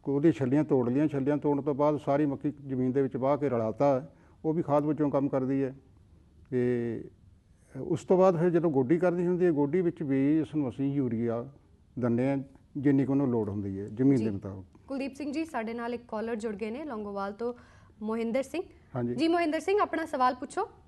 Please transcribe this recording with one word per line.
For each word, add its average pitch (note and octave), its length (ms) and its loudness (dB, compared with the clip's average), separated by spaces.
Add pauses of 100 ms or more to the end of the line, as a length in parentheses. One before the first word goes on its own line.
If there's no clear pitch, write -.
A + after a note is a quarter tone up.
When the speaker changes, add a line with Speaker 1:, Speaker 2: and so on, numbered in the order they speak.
Speaker 1:
ਉਹਦੀ C#3+ 240 4
ਛੱਲੀਆਂ C#3 320 2
ਤੋੜ C3 260 2
ਲਈਆਂ, C#3+ 180 2
ਛੱਲੀਆਂ C#3 300 0
ਤੋੜਨ C#3+ 240 0
ਤੋਂ C#3+ 140 -2
ਬਾਅਦ D3 300 2
ਸਾਰੀ C#3+ 200 2
ਮੱਕੀ C#3 280 -4 (120)
ਜ਼ਮੀਨ B2+ 260 -2
ਦੇ C3+ 100 2
ਵਿੱਚ C3+ 160 -2
ਵਾਹ C3+ 200 0
ਕੇ C#3 120 -2
ਰਲਾਤਾ, B2 600 0 (340)
ਉਹ D#3 80 0
ਵੀ D#3+ 100 0
ਖਾਦ D3 200 2
ਵਜੋਂ D3 260 0
ਕੰਮ C#3 200 0
ਕਰਦੀ C3+ 340 0
ਹੈ। C3 120 -4 (760)
ਤੇ B2 520 0 (800)
ਉਸ - 240 -4
ਤੋਂ F#3 120 4
ਬਾਅਦ F#3 220 6
ਫਿਰ F3+ 100 4
ਜਦੋਂ E3 220 2
ਗੋਡੀ C3+ 260 4
ਕਰਨੀ F3 300 2
ਹੁੰਦੀ F3+ 180 2
ਹੈ, F3 60 4
ਗੋਡੀ D3 300 2
ਵਿੱਚ E3+ 220 -2
ਵੀ C#3 360 2
ਇਸ D3+ 160 -4
ਨੂੰ C#3+ 140 0
ਅਸੀਂ C#3 240 -2
ਯੂਰੀਆ A#2 540 -2 (520)
ਦਿੰਦੇ A#2+ 300 2
ਹਾਂ, C#3 80 0 (400)
ਜਿੰਨੀ C#3 280 4
ਕੁ C3+ 80 0
ਉਹਨੂੰ C#3 160 2
ਲੋੜ A2 200 0
ਹੁੰਦੀ G2 300 -4
ਹੈ G2+ 60 -8
ਜ਼ਮੀਨ B2+ 320 4
ਦੇ A2 60 2
Speaker 2:
ਜੀ। A2 60 2
Speaker 1:
ਮੁਤਾਬਕ। F#2+ 360 -8 (220)
Speaker 2:
ਕੁਲਦੀਪ C4+ 280 -6
ਸਿੰਘ D4 160 -8
ਜੀ, D#4 140 -4
ਸਾਡੇ A#3 280 -8
ਨਾਲ A#3+ 200 -6
ਇੱਕ A#3+ 140 -8
ਕਾਲਰ A3+ 280 -6
ਜੁੜ G#3+ 200 -6
ਗਏ G#3+ 160 -8
ਨੇ C#4+ 140 -8
ਲੌਂਗੋਵਾਲ G3+ 480 -8
ਤੋਂ, A#3 200 -6 (480)
ਮੋਹਿੰਦਰ A3+ 420 -2
ਸਿੰਘ। D#4+ 200 -6 (320)
Speaker 1:
ਹਾਂਜੀ। A#2+ 200 -2
Speaker 2:
ਜੀ D#4 120 0
ਮੋਹਿੰਦਰ E4 320 2
ਸਿੰਘ, G4 220 0
ਆਪਣਾ E4 240 -2
ਸਵਾਲ B3+ 300 0
ਪੁੱਛੋ। F#4+ 340 -6 (180)